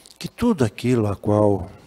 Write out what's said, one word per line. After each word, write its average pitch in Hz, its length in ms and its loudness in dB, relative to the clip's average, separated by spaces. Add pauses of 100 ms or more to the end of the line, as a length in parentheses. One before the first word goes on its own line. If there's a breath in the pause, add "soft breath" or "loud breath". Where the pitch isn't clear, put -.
(180 soft breath)
que - 80 -14
tudo 214 380 0
aquilo 117 420 -2
a 101 80 -2
qual 104 560 0 (160)